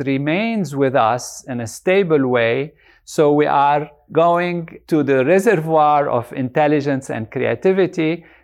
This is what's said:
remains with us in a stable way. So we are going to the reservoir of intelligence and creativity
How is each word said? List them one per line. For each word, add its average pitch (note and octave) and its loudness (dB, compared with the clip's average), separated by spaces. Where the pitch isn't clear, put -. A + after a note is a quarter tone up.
remains D#3 -2
with C3+ 0
us A#2+ 0
in A#2+ -8
a A2+ -8
stable E3 0
way. B2 0
So D3 2
we D3 2
are C#3+ 0
going E3+ 0
to D3+ 2
the C3 2
reservoir D#3 2
of A#2+ -4
intelligence C#3 -2
and A#2 -8
creativity E3 -2